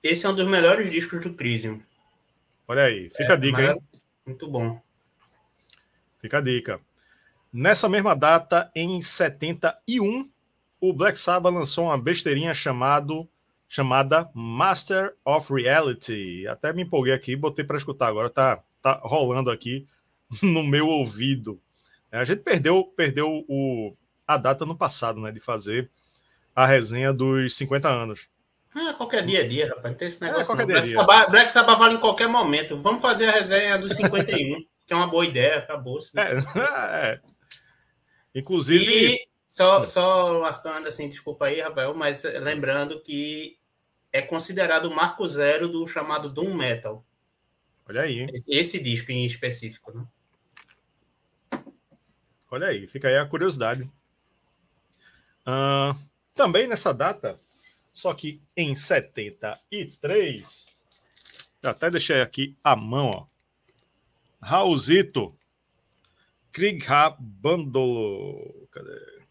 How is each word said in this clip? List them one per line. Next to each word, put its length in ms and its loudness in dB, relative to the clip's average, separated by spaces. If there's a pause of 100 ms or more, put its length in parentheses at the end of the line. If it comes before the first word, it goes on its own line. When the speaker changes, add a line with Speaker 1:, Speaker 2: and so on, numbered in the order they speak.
Speaker 1:
esse 240 0
é 40 2
um 60 0
dos 120 0
melhores 420 4
discos 320 -4
do 120 -10
Crisium. 480 -6 (840)
Speaker 2:
Olha 180 2
aí, 260 0
fica 240 0
Speaker 1:
É, 0 -
Speaker 2:
a 20 8
dica, 260 0
hein? 60 4
Speaker 1:
marav-, 160 -2 (420)
muito 220 -14
bom. 340 -6 (1400)
Speaker 2:
Fica 160 -4
a 40 2
dica. 380 -4 (720)
Nessa 380 2
mesma 260 2
data, 580 4
em 280 -6
setenta 840 -2
e 140 -2
um, 300 -2 (500)
o 140 2
Black 240 2
Sabbath 360 0
lançou 320 -2
uma 120 0
besteirinha 560 -2
chamado, 760 0 (400)
chamada 680 2
Master 880 -2
of 280 0
Reality. 960 0
Até 260 -6
me 100 -6
empolguei 300 0
aqui, 220 -4
botei 300 -4
pra 120 -4
escutar 300 -2
agora, 220 -2
tá, 320 0 (200)
tá 220 2
rolando 460 0
aqui 380 -8 (420)
<laughs> 140 -4
no 200 4
meu 240 4
ouvido. 720 -2 (520)
É, 80 -4
a 60 0
gente 160 -2
perdeu, 420 2
perdeu 640 -2
o, 480 -4 (320)
a 100 4
data 280 0
no 120 -8
passado, 420 -2
né, 120 -8
de 80 -14
fazer 500 -4 (640)
a 140 6
resenha 460 2
dos 420 0
cinquenta 340 -2
anos. 400 -4 (460)
Speaker 1:
Ah, 180 -4
qualquer 320 -4
dia 160 0
é 60 0
dia, 220 -2
rapaz, 160 -10
não 100 -6
tem 140 -8
esse 140 -8
Speaker 2:
É, 40 -6
Speaker 1:
negócio 180 -2
Speaker 2:
qualquer 220 -2
Speaker 1:
não. 0 -
Speaker 2:
dia 80 2
é 60 4
Speaker 1:
Black 80 -2
Speaker 2:
dia. 100 2
Speaker 1:
Sabbath, 320 8
Black 200 8
Sabbath 280 6
vale 160 8
em 40 -4
qualquer 280 2
momento. 540 0
Vamos 200 0
fazer 260 2
a 40 4
resenha 480 2
dos 160 -2
cinquenta 420 2
e 160 -2
um, 40 -6 (160)
<laughs> 120 -20
que 80 -4
é 20 0
uma 120 2
boa 180 2
ideia, 340 2
acabou-se. 560 -10
Speaker 2:
É, 200 0
<laughs> 800 -2
é. 60 -20 (1120)
Inclusive 500 2
Speaker 1:
E 420 4 (280)
só, 260 8
Speaker 2:
Hum. 40 -2
Speaker 1:
só 560 2
marcando, 440 -6
assim, 220 -8
desculpa 380 -8
aí, 160 -2
Rafael, 340 -4
mas, 300 -4
eh, 160 -6
lembrando 600 -4
que 560 -10 (540)
é 100 0
considerado 640 0
o 60 -6
marco 360 0
zero 400 2
do 180 -6
chamado 420 -6
Doom 260 -6
Metal. 500 -6 (840)
Speaker 2:
Olha 140 -6
aí, 180 -4
hein? 140 -8
Speaker 1:
Esse, 180 -10
esse 320 0
disco 300 -4
em 120 -2
específico, 720 -8
né? 80 -14 (2500)
Speaker 2:
Olha 160 -4
aí, 180 -4
fica 220 -6
aí 100 4
a 80 2
curiosidade. 640 -4 (1600)
Ah, 500 0 (380)
também 340 2
nessa 260 -2
data, 460 -4 (540)
só 200 -4
que 280 -12 (160)
em 180 -2
setenta 840 -4 (140)
e 140 -8
três, 800 -4 (1000)
eu 60 -4
até 200 -4
deixei 320 0
aqui 400 -6
a 140 4
mão, 320 -4
ó. 180 -6 (1160)
Raulzito, 920 2 (1200)
Krieg 340 -2 (340)
Bandolo. 1500 -4
Cadê? 440 -20 (160)